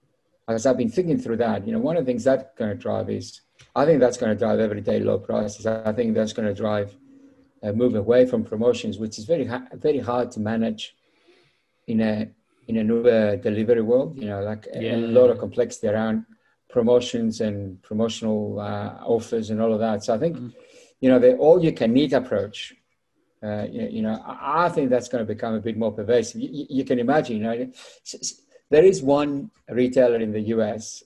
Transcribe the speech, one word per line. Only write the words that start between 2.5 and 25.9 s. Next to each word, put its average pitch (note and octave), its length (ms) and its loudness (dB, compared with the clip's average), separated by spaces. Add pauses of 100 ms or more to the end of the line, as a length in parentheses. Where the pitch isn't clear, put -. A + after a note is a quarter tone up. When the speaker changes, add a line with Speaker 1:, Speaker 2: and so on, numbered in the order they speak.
Speaker 1:
gonna G#2+ 160 -4
drive G#2 340 -4
is, G#2 320 -10 (360)
I C3 100 2
think D#3 140 4
that's A#2+ 160 4
gonna A2 180 0
drive G#2+ 240 0
everyday G#2+ 400 0
low G#2+ 200 0
prices. G#2+ 480 -4
I A2 260 -2
think A2+ 220 -2
that's A2 180 0
gonna G#2+ 200 -2
drive G#2 420 -4 (680)
a G#2+ 100 -2
move A#2 220 2
away A#2 320 4
from A#2 180 -2
promotions, A2+ 540 -2
which A2 220 -8
is G#2+ 40 -12
very C#3+ 220 -2
ha-, A#2+ 280 -8
very D3 260 0
hard A#2+ 320 -2
to A2 80 -8
manage A2+ 560 -4 (880)
in A2+ 140 0
a, G#2+ 280 -2 (380)
in A2+ 100 -2
an A2 120 0
Uber A2+ 480 4
delivery A2 460 0
world. C3 360 0
You A#2+ 80 -8
know, G2+ 160 -6
like, G#2+ 320 -8
a, A#2 80 -8
Speaker 2:
Yeah. A2+ 140 -4
Speaker 1:
a - 20 -2
lot A#2 320 6
of A2 80 0
complexity G#2+ 500 -4
around A2 380 -2 (420)
promotions A#2 720 2
and G2+ 420 -6
promotional, G#2+ 760 -4
uh, G#2 460 -8
offers A2+ 460 -2
and A2 100 -2
all A2+ 120 2
of A2 60 0
that. G#2+ 260 -2
So B2 100 0
I A2 40 0
think, D#3 180 -2
Speaker 2:
Mm. A#2+ 160 -12 (480)
Speaker 1:
you C3 80 4
know, B2+ 120 8
the B2+ 160 8
all-you-can-eat D3 800 4
approach, A2 600 -2 (720)
uh, G#2 260 -4
you, A2+ 120 -8 (140)
you A2 60 -4
know, A2 240 -4
I, D#3 400 0
I - 40 4
think D3 200 0
that's B2 180 0
gonna A#2 160 -4
become A2+ 300 -6
a A2 60 -2
bit A2 180 -6
more A2 140 -2